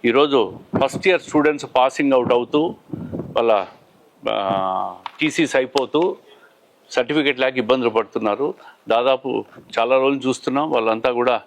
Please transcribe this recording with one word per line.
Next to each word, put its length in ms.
ఈరోజు 540
ఫస్ట్ 240
ఇయర్ 140
స్టూడెంట్స్ 440
పాసింగ్ 380
అవుట్ 180
అవుతూ 440
వాళ్ళ, 280
ఆ, 680
టీసీస్ 340
అయిపోతూ 600
సర్టిఫికెట్ 480
లేక 180
ఇబ్బందులు 320
పడుతున్నారు. 640
దాదాపు 560
చాలా 180
రోజులు 300
చూస్తున్నాం, 440
వాళ్ళంతా 400
కూడా 360